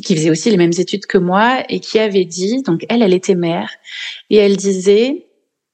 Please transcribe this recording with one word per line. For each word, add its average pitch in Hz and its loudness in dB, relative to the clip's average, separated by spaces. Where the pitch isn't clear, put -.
qui 196 0
faisait 156 0
aussi 165 0
les 208 4
mêmes 170 2
études 185 -4
que - 0
moi 202 2
et 185 -4
qui - -2
avait 196 2
dit, 190 -4
donc 165 -2
elle, 233 2
elle 190 4
était 185 0
mère 175 -2
et 208 6
elle 202 4
disait, 202 0